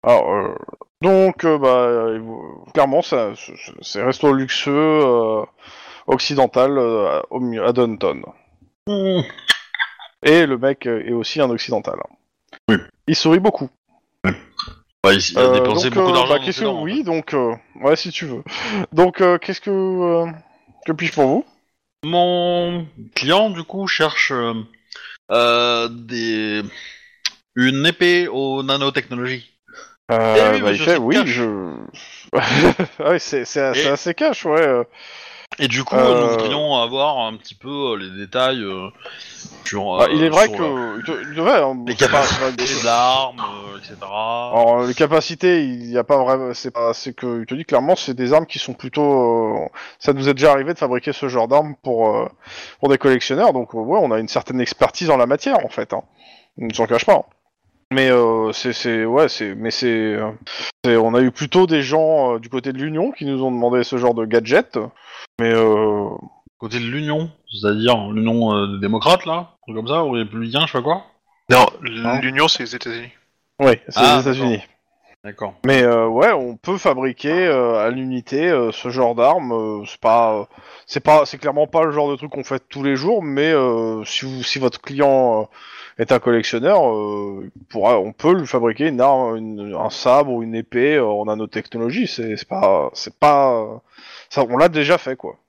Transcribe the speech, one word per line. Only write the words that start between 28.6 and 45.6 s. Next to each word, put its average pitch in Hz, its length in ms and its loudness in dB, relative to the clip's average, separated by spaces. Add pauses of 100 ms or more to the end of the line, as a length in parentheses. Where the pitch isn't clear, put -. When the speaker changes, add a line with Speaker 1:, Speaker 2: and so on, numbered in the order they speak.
Speaker 2:
nanotechnologies. 131 880 -4 (640)
Speaker 1:
Euh, 113 240 2
Speaker 2:
Eh 107 180 6
oui, 104 80 0
Speaker 1:
bah, 104 60 2
il 101 40 2
Speaker 2:
monsieur, 104 120 -2
Speaker 1:
fait, 160 80 2
Speaker 2:
c'est 170 60 2
Speaker 1:
oui, 127 180 0
Speaker 2:
cash. 123 120 2
Speaker 1:
je, 104 460 -4 (580)
<laughs> - 20 -8
ah 151 760 0
oui, 175 100 2
c'est, 131 240 -6
c'est, 135 300 -2
c'est 139 100 0
Speaker 2:
Et 156 40 0
Speaker 1:
assez 143 260 -2
cash, 294 320 -2
ouais. 160 200 2
euh. 123 180 2 (720)
Speaker 2:
Et 147 80 0
du 131 160 -2
coup, - 140 -2
Speaker 1:
Euh. 127 260 6
Speaker 2:
nous 120 80 2
voudrions 131 460 0
avoir 127 500 0
un 110 100 -8
petit - 180 -20
peu, 135 380 -6
euh, 107 40 -4
les 95 140 -10
détails, 120 520 -4
euh, 95 260 -8 (760)
sur, 98 340 -6
Speaker 1:
Bah, 120 120 6
il 156 120 2
Speaker 2:
euh, 165 40 4
Speaker 1:
est - 20 2
vrai 180 180 6
Speaker 2:
sur, 214 120 -6
Speaker 1:
que, 185 40 -2
Speaker 2:
euh, 127 360 -4
Speaker 1:
il 120 60 -12
te, 131 260 -8
il 147 40 -16
te... 156 60 -6
ouais, 202 220 4
on 135 220 -2
Speaker 2:
les 120 120 -4
Speaker 1:
c'est 131 140 2
pas, 143 120 2
Speaker 2:
capacités 131 440 -2
Speaker 1:
c'est 139 160 -4
pas - 20 -4
Speaker 2:
d'armes, 123 560 0
euh, 101 380 -10
et 98 60 -18
cetera. 110 640 -8
Speaker 1:
Alors, 117 360 4
les 127 80 -2
capacités, 160 720 2